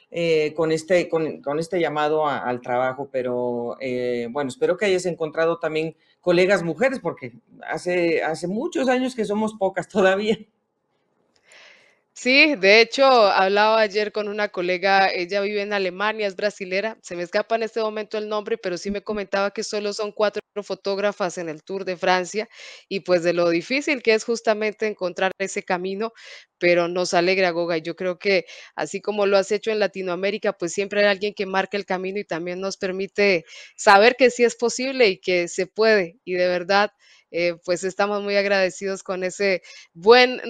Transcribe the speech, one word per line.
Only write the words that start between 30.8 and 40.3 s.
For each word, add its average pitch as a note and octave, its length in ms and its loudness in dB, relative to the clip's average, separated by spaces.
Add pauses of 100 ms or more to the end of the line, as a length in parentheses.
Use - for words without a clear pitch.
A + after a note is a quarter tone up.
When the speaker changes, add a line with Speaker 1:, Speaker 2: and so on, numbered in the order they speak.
Speaker 2:
hay G#3 60 4
alguien G3+ 260 0
que G3+ 140 -6
marca F#3+ 320 -2
el G3 80 -8
camino F#3+ 320 -4
y G3+ 60 -6
también F3+ 360 -6
nos F#3+ 160 -6
permite F#3+ 720 0 (300)
saber G#3+ 400 8
que C4 120 6
sí A#3+ 160 0
es A#3 120 2
posible B3 520 0
y F#3+ 120 -2
que F3 280 0
se F#3 180 -4
puede, G#3 580 0
y F3+ 100 -6
de F3+ 140 2
verdad, F3+ 420 2 (420)
eh, E3+ 220 0 (100)
pues F3+ 200 -2
estamos G3+ 400 -2
muy G3+ 100 -2
agradecidos G3 680 0
con F#3 180 -6
ese F#3 400 -2 (320)
buen A#3+ 560 6